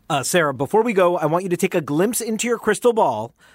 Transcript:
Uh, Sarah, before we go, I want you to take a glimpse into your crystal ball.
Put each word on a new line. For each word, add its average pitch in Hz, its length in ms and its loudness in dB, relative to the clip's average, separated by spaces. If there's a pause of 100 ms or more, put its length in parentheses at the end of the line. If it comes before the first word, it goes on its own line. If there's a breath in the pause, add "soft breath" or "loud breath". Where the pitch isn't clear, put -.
(120)
Uh, 143 100 0
Sarah, 151 320 0
before 139 300 0
we 233 100 -2
go, 180 240 4
I 160 80 -2
want 165 180 0
you 196 60 -6
to 170 80 -2
take 185 180 -2
a 175 60 0
glimpse 160 400 0
into 226 260 -4
your 233 120 -2
crystal 226 340 2
ball. 123 400 -2 (220 soft breath)